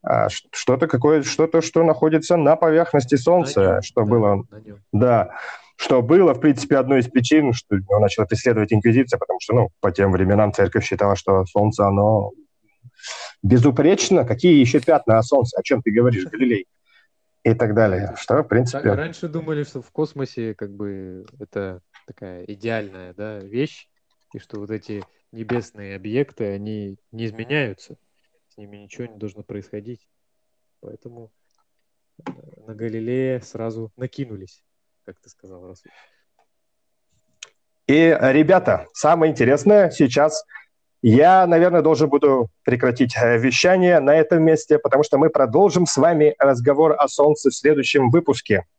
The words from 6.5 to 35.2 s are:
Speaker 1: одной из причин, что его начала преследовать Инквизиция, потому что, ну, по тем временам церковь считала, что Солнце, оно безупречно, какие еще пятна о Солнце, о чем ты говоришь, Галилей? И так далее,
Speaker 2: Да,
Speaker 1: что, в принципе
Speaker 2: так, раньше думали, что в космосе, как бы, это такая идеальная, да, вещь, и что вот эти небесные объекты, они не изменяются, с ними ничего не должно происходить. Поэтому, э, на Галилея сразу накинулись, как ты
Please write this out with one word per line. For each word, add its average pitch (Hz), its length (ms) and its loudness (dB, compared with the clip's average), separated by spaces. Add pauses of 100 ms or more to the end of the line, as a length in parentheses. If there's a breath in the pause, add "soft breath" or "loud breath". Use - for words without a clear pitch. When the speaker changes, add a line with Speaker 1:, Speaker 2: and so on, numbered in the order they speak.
Speaker 1:
одной 131 240 2
из 123 80 -4
причин, 131 440 2
что 107 240 -4
его 98 240 -2
начала 104 260 0
преследовать 110 460 -2
Инквизиция, 113 460 2
потому - 220 -6
что, - 140 -4
ну, 107 140 2 (120)
по 95 120 -2
тем 98 200 0
временам 101 400 0
церковь 101 320 -2
считала, 101 320 -2
что 95 300 -2
Солнце, 104 400 0
оно 101 460 0 (1080 loud breath)
безупречно, 143 840 2
какие 147 340 2
еще 127 200 2
пятна 120 380 2
о 113 40 2
Солнце, 123 360 -2
о - 40 -6
чем 123 180 -2
ты 107 120 -4
говоришь, 113 340 0
Галилей? 110 400 -4 (760)
И 113 100 2
так 113 200 -2
далее, 98 360 0
Speaker 2:
Да, - 60 -16
Speaker 1:
что, - 260 -4
в - 40 -8
принципе 123 440 -2
Speaker 2:
так, 101 60 -2
раньше 165 300 -10
думали, 156 380 -8
что 131 180 -14
в - 80 -20
космосе, 127 640 -8
как 101 180 -14
бы, 95 540 -14 (140)
это 95 400 -10 (260)
такая 90 380 -18
идеальная, 101 680 -10
да, 104 260 -14
вещь, 113 480 -10 (440)
и 113 60 -16
что 110 220 -16
вот 104 100 -16
эти 104 320 -12 (300)
небесные 110 640 -10
объекты, 110 480 -6 (100)
они 101 440 -12 (120)
не 113 160 -10
изменяются, 113 680 -8 (520)
с - 100 -20
ними 101 180 -20
ничего 104 320 -16
не 107 100 -20
должно 104 240 -14
происходить. 101 640 -16 (720)
Поэтому, 113 520 -20 (920)
э, - 60 -14 (380)
на 110 80 -16
Галилея 120 640 -6
сразу 113 560 -12
накинулись, 120 680 -14 (420)
как 95 140 -20
ты - 100 -20